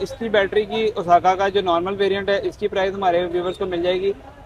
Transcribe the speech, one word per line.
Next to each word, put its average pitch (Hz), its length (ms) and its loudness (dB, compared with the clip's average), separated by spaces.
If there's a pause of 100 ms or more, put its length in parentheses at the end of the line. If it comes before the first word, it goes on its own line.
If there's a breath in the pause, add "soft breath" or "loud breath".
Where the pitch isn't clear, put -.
इसकी 226 260 -6
बैटरी 202 360 2
की, 214 260 -2
ओसाका 175 440 4
का 196 140 0
जो 196 140 2
नॉर्मल 180 300 0
वेरिएंट 196 380 0
है, 196 180 0
इसकी 202 200 -4
प्राइस 196 260 -2
हमारे 180 320 2
व्यूअर्स 175 320 -4
को 196 80 -4
मिल 175 160 -4
जाएगी 185 320 0 (320)